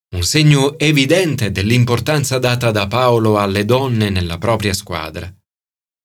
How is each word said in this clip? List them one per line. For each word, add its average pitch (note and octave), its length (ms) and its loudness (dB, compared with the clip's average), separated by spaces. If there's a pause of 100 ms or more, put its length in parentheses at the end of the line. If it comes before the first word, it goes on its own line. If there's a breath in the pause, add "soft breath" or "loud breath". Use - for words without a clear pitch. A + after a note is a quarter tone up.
(140)
Un F2+ 80 -4
segno D3 560 2
evidente D3 760 0
dell'importanza A#2+ 840 0
data B2 320 0
da G#2 160 0
Paolo A#2 520 2
alle G2+ 260 0
donne A#2+ 440 0
nella F2 300 -4
propria G#2 340 -2
squadra. E2+ 580 -8 (760)